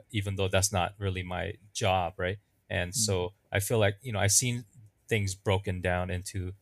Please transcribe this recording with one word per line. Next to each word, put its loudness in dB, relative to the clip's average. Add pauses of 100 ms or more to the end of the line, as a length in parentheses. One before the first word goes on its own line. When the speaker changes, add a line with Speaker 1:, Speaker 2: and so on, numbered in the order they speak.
(120)
Speaker 1:
even -2
though 2
that's 2
not 0
really -4
my -6 (200)
job, 2
right? -2 (320)
And -2
Speaker 2:
Mm. 2
Speaker 1:
so -2 (180)
I 2
feel 0
like, 4
you -8
know, -2
I've 4
seen 2 (420)
things 0
broken -2
down 0
into -6